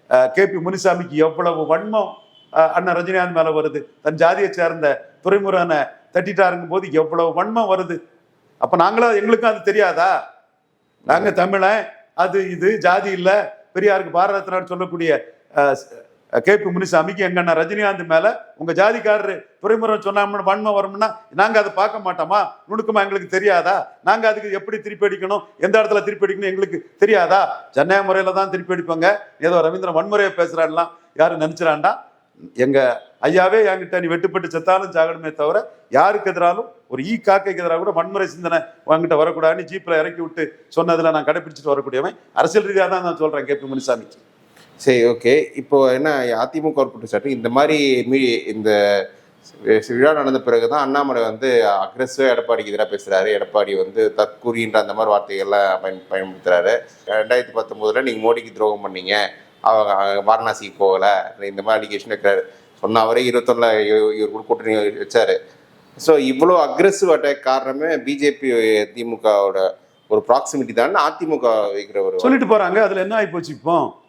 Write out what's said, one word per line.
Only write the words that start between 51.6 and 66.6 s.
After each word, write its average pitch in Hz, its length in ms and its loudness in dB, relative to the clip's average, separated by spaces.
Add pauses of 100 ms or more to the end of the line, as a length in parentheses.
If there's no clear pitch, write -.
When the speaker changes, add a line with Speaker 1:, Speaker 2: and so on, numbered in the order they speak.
Speaker 2:
அக்ரெசிவா 123 640 -2
எடப்பாடிக்கு 117 360 -2
எதிராக 104 300 -4
பேசுறாரு, 98 320 0
எடப்பாடி 101 480 0
வந்து 104 400 0
தற்கூறின்ற 113 600 -2
அந்த 101 180 0
மாதிரி 107 220 2
வார்த்தைகள்லாம் 98 680 0
பயன்-, 95 280 -8
பயன்படுத்துறாரு. 95 680 0 (280)
"ரெண்டாயிரத்தி 110 480 -2
பத்தொன்பதுல 110 480 -2
நீங்க 113 300 0
மோடிக்கு 113 200 -6
துரோகம் 104 420 -4
பண்ணீங்க, 95 320 -2 (340)
அவங்க, 107 320 2
அவங்க 98 420 2
வாரணாசிக்கு 107 440 -4
போகல", 95 640 2
இந்த 98 220 -10
மாதிரி 110 240 0
அலிகேஷன் 104 320 -8
வைக்கிறாரு. 98 220 2 (400)
சொன்ன 110 200 0
அவரே 120 300 2
இருபத்தொன்னுல 117 560 2
இவ-, 107 300 2
இவர் 107 140 -2
கூட 110 160 -10
கூட்டணி 110 280 -2
வச்சாரு. 104 640 0 (600)
So 156 220 4
இவ்வளோ 143 500 2